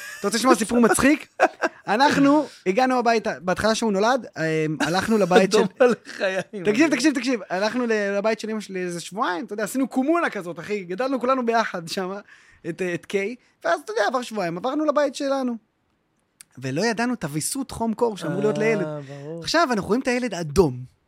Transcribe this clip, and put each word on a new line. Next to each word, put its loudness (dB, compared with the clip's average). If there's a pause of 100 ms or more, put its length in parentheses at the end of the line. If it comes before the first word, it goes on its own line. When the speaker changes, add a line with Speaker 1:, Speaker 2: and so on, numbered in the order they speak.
Speaker 1:
<laughs> -14
אתה -2
רוצה -2
לשמוע 6
סיפור 0
מצחיק? 4 (600)
אנחנו 4 (200)
הגענו 2
הביתה, 0
בהתחלה 0
שהוא 0
נולד, 2 (120)
אה, 0 (140)
הלכנו 0
לבית 6
של 4
Speaker 2:
אדום 4 (120)
בלחיים. 0
Speaker 1:
תקשיב, 4
תקשיב, 2
תקשיב. -2 (100)
הלכנו -2
ל-, 0 (260)
לבית 0
של -8
אמא -4
שלי -8
איזה -6
שבועיים, -4
אתה -10
יודע, -4
עשינו -2
קומונה 0
כזאת, -10
אחי. -6
גדלנו -4
כולנו 0
ביחד 0
שם, -6 (580)
את, -6
את -4
קיי. -4 (300)
ואז, 0
אתה -10
יודע, 0
עבר -2
שבועיים, -4
עברנו -2
לבית 0
שלנו. -2 (1040)
ולא -4
ידענו 0
את -8
הוויסות -4
חום -2
קור 0
שאמור -4
להיות 2
לילד. 0
Speaker 2:
אה, -6
ברור. -12
Speaker 1:
עכשיו 2
אנחנו 0
רואים 2
את -4
הילד 0
אדום. 0